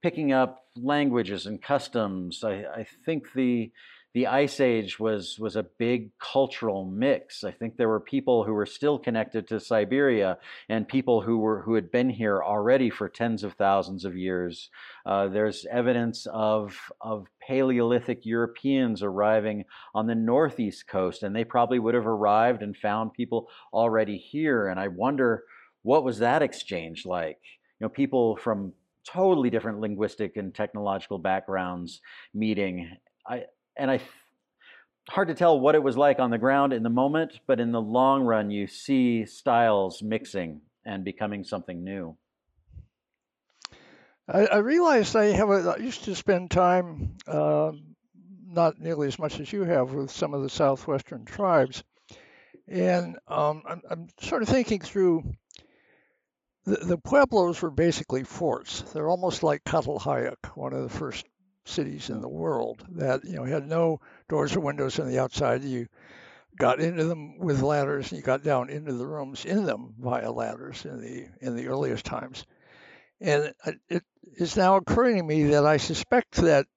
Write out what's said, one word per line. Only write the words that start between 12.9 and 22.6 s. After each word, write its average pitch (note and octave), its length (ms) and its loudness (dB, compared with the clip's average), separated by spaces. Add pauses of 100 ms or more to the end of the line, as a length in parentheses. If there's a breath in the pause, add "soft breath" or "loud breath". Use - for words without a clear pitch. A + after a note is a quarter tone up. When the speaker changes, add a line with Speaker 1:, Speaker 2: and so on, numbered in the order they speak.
Speaker 1:
for G2+ 180 -6
tens G#2+ 360 -2
of G2 80 -6
thousands G2 520 2
of F#2 120 -6
years. F2+ 540 -4 (360 loud breath)
Uh, G2 220 2
there's G#2 420 0
evidence A#2+ 600 0
of, G#2+ 440 0 (240)
of G#2+ 280 -8 (180)
Paleolithic B2 800 0
Europeans A#2 760 0
arriving G#2 600 0 (300 loud breath)
on A2 140 0
the A#2 80 0
northeast A#2 720 0
coast, F#2 340 -2
and G2+ 140 -4
they A2+ 80 0
probably A#2+ 340 2
would A#2 160 0
have A#2 120 2
arrived A2 560 2